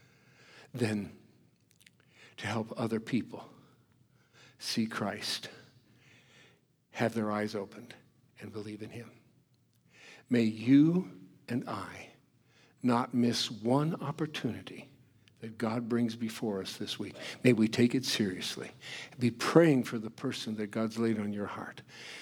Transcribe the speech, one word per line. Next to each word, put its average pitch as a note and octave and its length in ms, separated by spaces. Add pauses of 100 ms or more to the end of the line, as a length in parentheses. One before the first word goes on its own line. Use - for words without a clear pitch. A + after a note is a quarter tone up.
(720)
than G#2+ 380 (1300)
to - 100
help A2 280
other A2+ 240
people - 480 (1120)
see - 260
Christ, G#2+ 640 (1400)
have A2+ 220
their G#2+ 180
eyes G#2+ 240
opened, G#2+ 380 (460)
and G2+ 120
believe G#2 300
in G#2+ 80
him. A#2+ 220 (1160)
May A#2+ 140
you C#3 680 (380)
and A#2+ 180
I G2 420 (720)
not B2 320
miss A#2+ 380
one B2+ 500
opportunity - 880 (520)
that A2+ 160
God A#2 320
brings A#2 260
before A2 460
us - 160
this - 200
week. G2+ 180 (280)
May B2+ 80
we A2 160
take A#2+ 280
it C3 100
seriously. - 680 (480)
Be A#2+ 120
praying C3+ 520
for A#2+ 140
the G#2+ 120
person A#2 460
that G#2 160
God's A2+ 260
laid A2+ 220
on G#2 140
your G2+ 140
heart. - 340 (400)